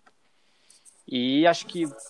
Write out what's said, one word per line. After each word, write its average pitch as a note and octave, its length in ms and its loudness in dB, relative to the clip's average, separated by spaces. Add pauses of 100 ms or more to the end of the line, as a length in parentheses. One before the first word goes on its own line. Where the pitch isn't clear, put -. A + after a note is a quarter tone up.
(1080)
E C3 400 2
acho E3+ 200 2
que E3 180 -4 (240)